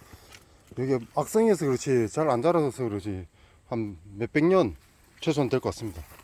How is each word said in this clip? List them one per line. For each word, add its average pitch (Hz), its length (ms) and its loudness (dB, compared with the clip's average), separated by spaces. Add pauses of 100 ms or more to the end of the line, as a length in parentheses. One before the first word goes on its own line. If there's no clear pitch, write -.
(800)
여기 131 180 0 (180)
악성이어서 185 520 2
그렇지, 127 420 2
잘 156 200 0
안 120 120 2
자라서 151 420 2
그렇지, 98 440 -6 (420)
한 107 280 -6 (200)
몇백 147 280 0
년 170 300 4 (440)
최소한 139 300 0
될 131 100 2
것 110 100 -4
같습니다. 92 320 -10 (220)